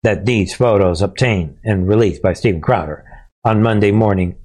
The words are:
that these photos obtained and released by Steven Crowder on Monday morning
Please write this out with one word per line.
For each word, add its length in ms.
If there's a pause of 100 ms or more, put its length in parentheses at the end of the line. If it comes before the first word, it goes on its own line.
that 240
these 300
photos 480
obtained 600
and 240
released 360
by 100
Steven 280
Crowder 440 (380)
on 180
Monday 300
morning 540